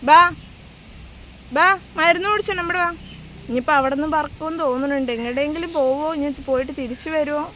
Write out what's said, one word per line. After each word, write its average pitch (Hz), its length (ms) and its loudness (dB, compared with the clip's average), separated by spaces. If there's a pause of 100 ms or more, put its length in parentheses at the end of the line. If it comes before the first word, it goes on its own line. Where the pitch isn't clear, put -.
ബാ, 311 120 10 (1400)
ബാ, 311 100 6 (320)
മരുന്ന് 349 340 2
കുടിച്ചോ, 415 280 0
നമ്മുടെ 349 240 0
വാ. 349 40 0 (600)
ഇനിയിപ്പോൾ 254 320 0
അവിടെ 269 180 0
നിന്ന് 302 160 -2
പറക്കുമെന്ന് 311 520 -4
തോന്നുന്നുണ്ട്. 269 500 -2
എങ്ങോട്ടെങ്കിലും 285 640 -4
പോവോ, 277 300 2 (100)
ഇനി 285 120 -2 (180)
പോയിട്ട് 262 320 -2
തിരിച്ചു 247 360 -8
വരുമോ? 294 280 -2 (120)